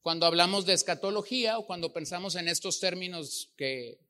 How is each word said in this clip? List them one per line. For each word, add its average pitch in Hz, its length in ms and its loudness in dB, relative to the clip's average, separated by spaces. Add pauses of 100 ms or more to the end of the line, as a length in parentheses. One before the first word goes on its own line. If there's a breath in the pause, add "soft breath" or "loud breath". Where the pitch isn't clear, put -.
Cuando 165 260 2
hablamos 175 400 4
de 190 60 6
escatología 208 840 0
o 208 80 -6
cuando 170 260 -6
pensamos 175 440 -6
en 175 120 0
estos 170 320 -2
términos 180 760 -4
que 127 420 -6 (100)